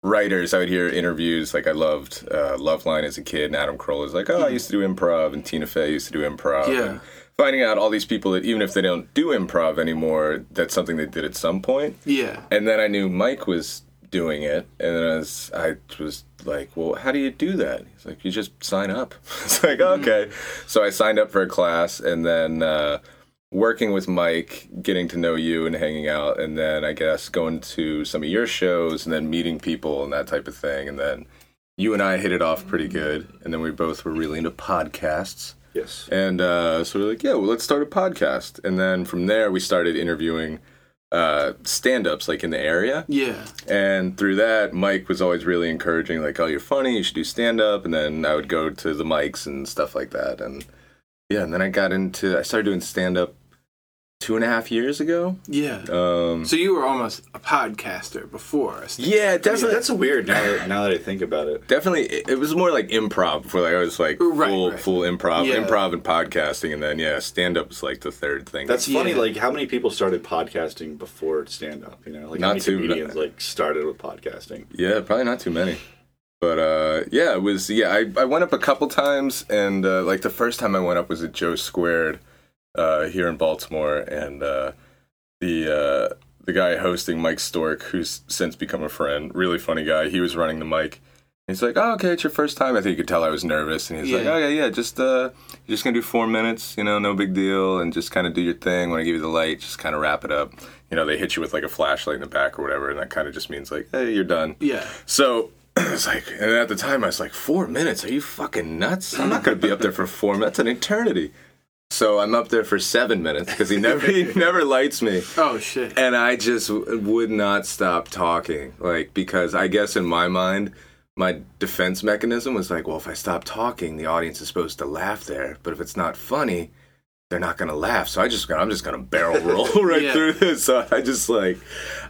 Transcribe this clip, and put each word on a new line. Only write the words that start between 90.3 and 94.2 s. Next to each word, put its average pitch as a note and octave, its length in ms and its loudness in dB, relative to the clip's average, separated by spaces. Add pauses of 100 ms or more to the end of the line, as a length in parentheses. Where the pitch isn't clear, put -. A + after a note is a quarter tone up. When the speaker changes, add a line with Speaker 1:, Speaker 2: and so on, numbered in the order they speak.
Speaker 1:
running D#2+ 240 0
the D#2+ 40 -6
mic. D#2 360 -2 (480)
He's F#2+ 140 -2
like, A#2+ 140 2
"Oh, A3 180 2
okay, F#3 180 2
it's E3+ 100 -2
your D3+ 80 2
first D3 260 0
time." C3 200 2
I G#2 60 4
think G2 140 2
you - 60 -
could - 60 -4
tell E2 160 4
I D#2+ 60 4
was D2+ 140 -2
nervous, D#2 460 -2
and D#2+ 80 -6
he's - 160 -2
like, - 100 0